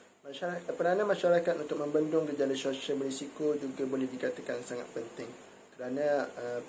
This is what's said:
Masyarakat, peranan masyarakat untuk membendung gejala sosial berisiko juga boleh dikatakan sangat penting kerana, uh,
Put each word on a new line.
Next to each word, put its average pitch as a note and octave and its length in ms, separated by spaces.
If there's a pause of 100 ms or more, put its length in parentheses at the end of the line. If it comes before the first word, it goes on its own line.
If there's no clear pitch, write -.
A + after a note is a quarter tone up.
(220)
Masyarakat, F3 560
peranan F3+ 240
masyarakat F3 640
untuk D3+ 160
membendung D#3 480
gejala C3+ 240
sosial C3+ 400
berisiko C3+ 640
juga C#3 240
boleh C3 240
dikatakan B2+ 560
sangat B2 320
penting A2+ 320 (480)
kerana, C#3 640
uh, A#2+ 300